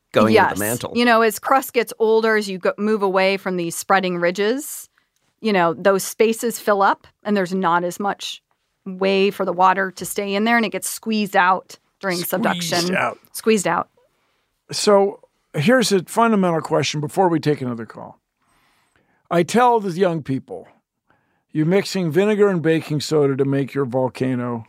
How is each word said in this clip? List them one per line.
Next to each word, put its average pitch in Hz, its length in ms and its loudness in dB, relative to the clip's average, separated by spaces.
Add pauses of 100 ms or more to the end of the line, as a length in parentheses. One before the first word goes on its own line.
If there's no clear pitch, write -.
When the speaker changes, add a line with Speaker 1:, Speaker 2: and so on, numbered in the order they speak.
(120)
Speaker 1:
going 123 220 4
into 202 80 6
the 156 80 2
Speaker 2:
Yes. - 80 -6
Speaker 1:
mantle. 107 360 -6
Speaker 2:
You 240 120 0
know, 226 160 4
as 220 160 0
crust - 340 -2
gets 226 260 -2
older, 220 380 2
as 208 120 -2
you 190 100 -8
go, 190 200 -2
move 214 240 -2
away 190 360 2
from 185 180 -6
these 170 180 -6
spreading 185 440 0
ridges, 202 680 -4 (520)
you 220 120 -2
know, 170 220 2
those 190 280 2
spaces 226 560 -2
fill 202 240 2
up 226 240 0 (160)
and 208 140 -2
there's 185 180 -2
not 175 300 2
as 175 160 -6
much - 420 -6 (420)
way 190 460 0
for 196 140 -6
the 185 80 -2
water 185 400 2
to - 140 -12
stay 202 280 -4
in 202 100 0
there, 233 120 2
and 233 80 2
it 196 60 -4
gets - 180 -8
squeezed 214 480 -4
out 185 420 2 (220)
during 185 160 -4
Speaker 3:
Squeezed 175 140 -6
Speaker 2:
subduction. 175 680 -2
Speaker 3:
out. 120 220 -2 (140)
Speaker 2:
Squeezed 220 340 0
out. 170 220 -2 (840)
Speaker 3:
So 202 500 2 (340)
here's 202 380 2
a 190 120 2
fundamental 196 560 2
question 151 400 -2
before 175 280 0
we 165 120 0
take 147 200 0
another 120 260 -8
call. - 320 -18 (1120)
I 175 120 2
tell 233 380 4
the 196 100 -4
young 165 320 0
people, 120 460 -8 (840)
"You're 156 160 -2
mixing 185 440 0
vinegar 202 380 2
and 180 140 0
baking 151 380 0
soda 143 360 2
to 135 80 0
make 139 300 -2
your 139 120 -2
volcano. 123 840 -4